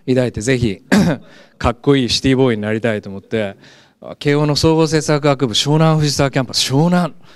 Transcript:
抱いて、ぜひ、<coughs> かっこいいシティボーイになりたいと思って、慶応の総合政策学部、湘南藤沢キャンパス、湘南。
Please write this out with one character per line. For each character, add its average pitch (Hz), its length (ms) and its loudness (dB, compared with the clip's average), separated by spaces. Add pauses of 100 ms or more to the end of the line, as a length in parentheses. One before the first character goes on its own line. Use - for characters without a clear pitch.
抱 127 180 2
い 113 60 -4
て、 110 80 -8
ぜ 123 180 0
ひ、 110 240 -2 (400)
<coughs> - 360 -20
か 127 120 0
っ 117 100 -6
こ 143 140 2
い 131 120 2
い - 20 -6
シ - 120 -2
テ 135 100 0
ィ 131 60 2
ボ 131 140 2
ー 113 40 0
イ - 20 -2
に 104 60 -8
な 107 100 -4
り 110 80 -4
た 117 120 0
い 104 100 -4
と 101 60 -16
思 98 120 -12
っ - 20 -20
て、 104 340 -6 (640)
慶 143 160 0
応 151 120 0
の 147 80 0
総 160 220 2
合 160 60 2
政 151 220 0
策 147 200 0
学 143 220 2
部、 104 80 -4
湘 143 200 0
南 156 240 4
藤 147 140 0
沢 139 180 0
キ 143 80 -2
ャ 131 40 0
ン 120 40 -4
パ - 60 -14
ス、 - 180 -4
湘 143 160 2
南。 175 280 0 (220)